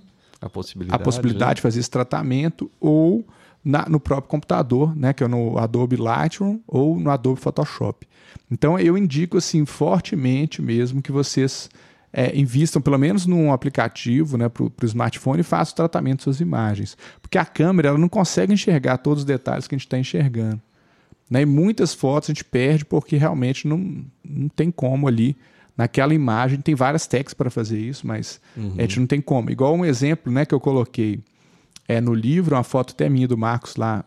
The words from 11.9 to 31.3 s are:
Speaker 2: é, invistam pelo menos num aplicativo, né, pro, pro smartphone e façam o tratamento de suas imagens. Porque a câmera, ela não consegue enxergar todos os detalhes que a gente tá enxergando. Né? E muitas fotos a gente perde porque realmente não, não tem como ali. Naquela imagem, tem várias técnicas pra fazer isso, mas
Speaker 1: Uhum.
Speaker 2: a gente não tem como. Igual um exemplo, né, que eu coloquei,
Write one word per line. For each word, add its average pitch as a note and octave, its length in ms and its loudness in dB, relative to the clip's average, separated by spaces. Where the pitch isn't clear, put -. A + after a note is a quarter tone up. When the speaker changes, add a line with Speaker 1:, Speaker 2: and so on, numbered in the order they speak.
Speaker 2:
é, B2 260 -2
invistam C#3 440 2
pelo C#3 160 2
menos F3 280 2
num E3 260 4
aplicativo, B2+ 840 0
né, A#2 120 2
pro, A2+ 220 -2
pro - 160 -4
smartphone A#2 540 -2
e - 40 2
façam E3 280 0
o - 40 -18
tratamento C#3 420 0
de - 60 -10
suas C3+ 160 0
imagens. A2+ 560 -2
Porque - 160 -2
a E3+ 60 2
câmera, E3 440 2
ela C#3+ 100 2
não F3 100 4
consegue F#3+ 440 0
enxergar C3+ 460 2
todos D3 220 0
os C#3 40 -4
detalhes C3 420 -2
que - 80 -6
a C3+ 40 -2
gente - 100 -12
tá B2+ 100 -2
enxergando. A#2 640 -2
Né? B2+ 140 2
E D3 40 4
muitas E3 480 2
fotos D3 340 0
a D#3 40 0
gente - 120 -8
perde C#3+ 400 2
porque D3+ 320 -2
realmente C#3 520 0
não, D#3+ 360 -4
não C#3+ 240 -6
tem D#3 220 -2
como C3+ 360 0
ali. B2 300 2
Naquela C3+ 360 2
imagem, C3 480 2
tem D#3 140 0
várias C#3 320 0
técnicas - 280 -4
pra B2+ 160 -2
fazer A2+ 280 -4
isso, A#2+ 280 -8
mas A2+ 340 -8
Speaker 1:
Uhum. G2+ 200 -8
Speaker 2:
a F2 60 -2
gente G#2 180 -2
não B2+ 60 2
tem C#3+ 140 0
como. B2+ 300 0
Igual C3 240 2
um F3+ 100 2
exemplo, C#3+ 480 0
né, C#3 120 2
que - 100 -4
eu C#3 60 4
coloquei, A2+ 600 0